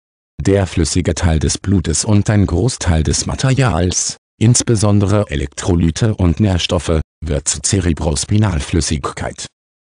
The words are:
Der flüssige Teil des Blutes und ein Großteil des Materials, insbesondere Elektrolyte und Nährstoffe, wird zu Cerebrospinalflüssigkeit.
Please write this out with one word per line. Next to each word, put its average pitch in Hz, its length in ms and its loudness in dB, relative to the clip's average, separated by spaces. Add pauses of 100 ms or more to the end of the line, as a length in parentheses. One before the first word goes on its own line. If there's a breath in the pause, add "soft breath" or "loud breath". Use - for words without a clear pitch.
(400)
Der 98 280 2
flüssige 85 480 0
Teil 80 240 2
des 71 180 -2
Blutes 87 460 0
und 104 260 2
ein 104 160 4
Großteil 85 560 0
des - 240 0
Materials, 110 920 0 (220)
insbesondere 104 920 2
Elektrolyte 85 840 0
und 87 240 2
Nährstoffe, 87 640 0 (200)
wird 73 280 -4
zu 76 140 -4
Cerebrospinalflüssigkeit. 82 1900 -2 (440)